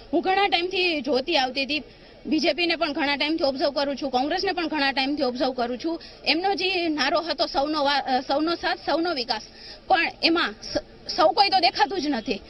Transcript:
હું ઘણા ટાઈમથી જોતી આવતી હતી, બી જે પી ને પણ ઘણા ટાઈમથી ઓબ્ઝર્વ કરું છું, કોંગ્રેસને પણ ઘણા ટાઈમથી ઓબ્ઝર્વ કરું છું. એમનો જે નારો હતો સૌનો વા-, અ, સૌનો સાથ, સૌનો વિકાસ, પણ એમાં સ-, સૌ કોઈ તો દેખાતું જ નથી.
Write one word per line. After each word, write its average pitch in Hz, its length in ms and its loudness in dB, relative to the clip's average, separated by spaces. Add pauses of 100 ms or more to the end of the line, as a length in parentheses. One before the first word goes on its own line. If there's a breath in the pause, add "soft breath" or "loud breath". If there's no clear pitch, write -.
(140 loud breath)
હું 320 80 4
ઘણા 381 260 2
ટાઈમથી 359 540 0
જોતી 277 360 0
આવતી 262 260 0
હતી, 277 200 -2 (420 loud breath)
બી 294 140 2
જે 302 140 2
પી 339 140 0
ને 330 80 2
પણ 302 180 -2
ઘણા 285 220 0
ટાઈમથી 302 280 0
ઓબ્ઝર્વ 277 280 2
કરું 285 240 0
છું, 190 140 -4
કોંગ્રેસને 339 420 0
પણ 339 160 -2
ઘણા 277 240 0
ટાઈમથી 277 320 0
ઓબ્ઝર્વ 254 280 0
કરું 247 260 -2
છું. 330 240 -4 (240 loud breath)
એમનો 349 280 2
જે 370 360 -2
નારો 302 320 0
હતો 320 240 -4
સૌનો 302 380 -2
વા-, 277 180 2
અ, 269 180 -2
સૌનો 302 360 -2
સાથ, 349 220 -4
સૌનો 330 360 -2
વિકાસ, 233 280 -4 (460 loud breath)
પણ 330 240 4 (120)
એમાં 311 300 2 (200)
સ-, - 420 -8
સૌ 339 160 6
કોઈ 403 180 4
તો 381 100 4
દેખાતું 370 420 2
જ 285 60 -2
નથી. 247 300 -2 (120)